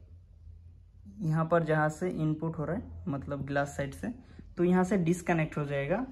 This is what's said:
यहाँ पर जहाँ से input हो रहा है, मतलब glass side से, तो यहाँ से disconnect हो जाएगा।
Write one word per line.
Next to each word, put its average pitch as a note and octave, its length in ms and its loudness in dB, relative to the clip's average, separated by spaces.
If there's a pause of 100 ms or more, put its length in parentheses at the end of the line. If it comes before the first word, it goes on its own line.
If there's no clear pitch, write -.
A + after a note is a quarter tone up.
(1200)
यहाँ D#3+ 260 0
पर E3 180 4
जहाँ D#3 260 4
से F3+ 200 -4
input D#3+ 480 -2
हो D3 60 -4
रहा D#3+ 120 -2
है, B3+ 60 -4 (260)
मतलब C#3 380 -4
glass C#3+ 300 0
side C#3 180 -4
से, - 140 -8 (480)
तो F3 80 4
यहाँ F3+ 200 6
से F#3 140 2
disconnect E3 600 2
हो D3 60 -2
जाएगा। C#3+ 480 0